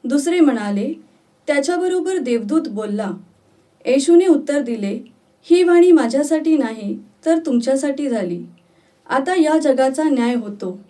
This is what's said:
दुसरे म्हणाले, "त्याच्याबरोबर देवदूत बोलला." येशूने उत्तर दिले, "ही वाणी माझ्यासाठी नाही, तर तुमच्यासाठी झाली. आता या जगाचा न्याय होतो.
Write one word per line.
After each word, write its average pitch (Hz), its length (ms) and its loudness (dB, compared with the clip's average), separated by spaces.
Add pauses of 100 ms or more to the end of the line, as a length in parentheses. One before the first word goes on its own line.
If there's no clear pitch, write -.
दुसरे 294 360 -2
म्हणाले, 214 540 0 (540)
"त्याच्याबरोबर 359 680 -2
देवदूत 240 500 -2
बोलला." 208 440 -6 (720)
येशूने 339 420 4
उत्तर 285 340 0
दिले, 214 380 -6 (440)
"ही 349 200 4
वाणी 349 280 6
माझ्यासाठी 302 680 2
नाही, 220 420 -6 (260)
तर 330 200 2
तुमच्यासाठी 269 640 -2
झाली. 175 340 -4 (680)
आता 330 320 0
या 311 160 2
जगाचा 269 460 0
न्याय 247 320 0
होतो. 202 440 -10 (100)